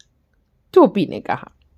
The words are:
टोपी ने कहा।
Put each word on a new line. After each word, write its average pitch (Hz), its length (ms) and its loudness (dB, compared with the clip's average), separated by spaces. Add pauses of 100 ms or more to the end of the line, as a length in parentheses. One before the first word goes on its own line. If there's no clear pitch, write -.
(760)
टोपी 175 320 2
ने - 140 -12
कहा। - 300 -10 (280)